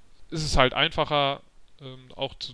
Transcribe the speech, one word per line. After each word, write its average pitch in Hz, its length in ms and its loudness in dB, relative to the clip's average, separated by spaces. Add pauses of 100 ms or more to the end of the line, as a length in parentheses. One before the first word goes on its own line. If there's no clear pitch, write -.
(300)
ist 156 140 -4
es 143 140 2
halt 127 180 8
einfacher, 143 640 0 (400)
ähm, 131 340 -18
auch - 200 -6
zu - 180 -12